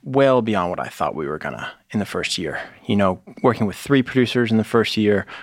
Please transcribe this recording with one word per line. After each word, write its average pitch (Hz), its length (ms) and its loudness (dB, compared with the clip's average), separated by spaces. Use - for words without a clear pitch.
well 135 380 4
beyond 98 300 0
what - 80 -4
I 65 80 -6
thought - 260 -4
we 76 140 -6
were 76 100 -4
gonna - 340 -10
in 110 80 -2
the 98 60 -2
first - 340 -4
year. 76 200 -6
You 104 80 0
know, 95 260 0
working 117 240 2
with 92 80 -6
three 139 260 2
producers 120 480 0
in 113 80 4
the 110 60 4
first - 340 0
year, 104 300 2